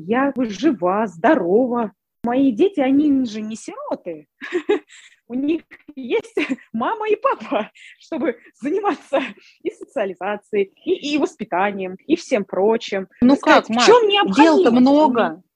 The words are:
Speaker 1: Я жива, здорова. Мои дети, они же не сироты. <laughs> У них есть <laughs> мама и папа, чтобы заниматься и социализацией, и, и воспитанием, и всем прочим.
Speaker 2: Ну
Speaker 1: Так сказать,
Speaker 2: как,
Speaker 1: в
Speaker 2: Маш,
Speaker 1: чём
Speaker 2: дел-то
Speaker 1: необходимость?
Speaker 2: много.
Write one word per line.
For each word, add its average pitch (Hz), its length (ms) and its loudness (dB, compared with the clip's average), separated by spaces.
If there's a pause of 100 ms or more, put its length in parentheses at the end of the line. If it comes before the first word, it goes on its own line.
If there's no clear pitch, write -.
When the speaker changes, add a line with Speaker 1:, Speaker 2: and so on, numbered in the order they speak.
Speaker 1:
Я 262 320 0
жива, 214 720 -2
здорова. 226 840 0 (320)
Мои 262 280 0
дети, 330 300 0
они 269 440 2
же 214 160 -8
не 214 140 -10
сироты. 320 720 -12 (140)
<laughs> - 440 -4 (420)
У 233 60 -14
них 294 300 -4 (320)
есть 269 400 -6
<laughs> 285 360 -6
мама 427 380 -4
и 415 60 2
папа, 294 560 -4 (280)
чтобы 240 380 -6 (240)
заниматься 330 600 -4 (420)
и 359 80 -6
социализацией, 202 1000 -6 (140)
и, 294 300 -4
и - 20 0
воспитанием, 190 760 -4 (100)
и 160 100 0
всем 208 300 -2
прочим. 202 640 -2 (140)
Speaker 2:
Ну 247 100 6
Speaker 1:
Так 285 80 4
сказать, 294 240 4
Speaker 2:
как, - 80 -16
Speaker 1:
в 226 40 -4
Speaker 2:
Маш, 240 120 2
Speaker 1:
чём 466 200 8
Speaker 2:
дел-то 320 600 4
Speaker 1:
необходимость? - 20 2 (100)
Speaker 2:
много. 247 600 2 (140)